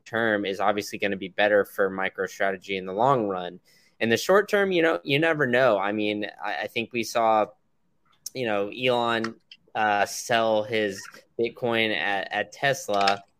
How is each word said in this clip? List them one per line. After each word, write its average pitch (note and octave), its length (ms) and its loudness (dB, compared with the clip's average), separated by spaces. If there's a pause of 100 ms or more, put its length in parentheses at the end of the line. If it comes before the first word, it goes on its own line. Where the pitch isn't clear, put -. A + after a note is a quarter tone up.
term A2 400 0
is F#2+ 160 -4
obviously G2+ 360 -2
gonna G2+ 200 -2
be F#2+ 100 -8
better G2+ 380 4
for G2 240 -2
MicroStrategy F#2+ 880 -4
in F#2 80 -8
the F#2 80 -8
long A#2 340 2
run. F2+ 320 -6 (400)
In A2+ 100 0
the A2+ 80 4
short G3 320 2
term, G3+ 220 2
you E3+ 100 2
know, E3 220 0
you C#3+ 160 0
never D#3 260 0
know. A#2+ 320 4
I G2 140 -2
mean, G#2+ 340 -2 (180)
I, F#2+ 200 -6
I G#2+ 40 -6
think A2+ 240 -6
we A#2+ 120 -2
saw, A2 440 2 (840)
you C3 120 -4
know, G#2 240 -2
Elon, A#2 640 0 (400)
uh, G#2 300 2
sell A2+ 580 0
his G#2+ 380 -2 (380)
Bitcoin A#2 560 0
at, F#2+ 360 -4
at G#2 200 -4
Tesla. G2+ 720 0 (160)